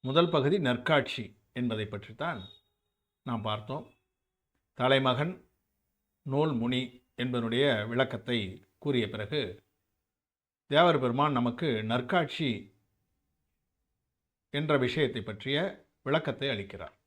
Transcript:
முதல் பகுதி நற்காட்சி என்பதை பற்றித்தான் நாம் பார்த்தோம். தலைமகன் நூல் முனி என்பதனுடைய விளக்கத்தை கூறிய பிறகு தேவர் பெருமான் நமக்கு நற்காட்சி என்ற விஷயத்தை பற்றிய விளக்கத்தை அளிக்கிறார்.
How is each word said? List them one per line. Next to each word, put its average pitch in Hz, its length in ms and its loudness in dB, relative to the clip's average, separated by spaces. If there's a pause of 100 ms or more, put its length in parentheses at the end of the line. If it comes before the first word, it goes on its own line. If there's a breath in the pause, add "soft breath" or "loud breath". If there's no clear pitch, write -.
முதல் 160 260 4
பகுதி 147 280 4
நற்காட்சி 127 640 0 (300)
என்பதை 113 340 -2
பற்றித்தான் 107 540 -8 (840)
நாம் 117 160 -4
பார்த்தோம். 107 440 -6 (920)
தலைமகன் 135 540 4 (960)
நூல் 147 260 0
முனி 123 300 0 (340)
என்பதனுடைய 123 480 0 (240)
விளக்கத்தை 120 500 -2 (400)
கூறிய 127 300 0
பிறகு 107 320 -6 (1300)
தேவர் 156 300 6
பெருமான் 131 320 2
நமக்கு 123 360 0 (140)
நற்காட்சி 127 680 0 (2000)
என்ற 147 240 2
விஷயத்தை 123 440 0
பற்றிய 113 340 -6 (460)
விளக்கத்தை 143 460 0
அளிக்கிறார். 101 480 -6 (100)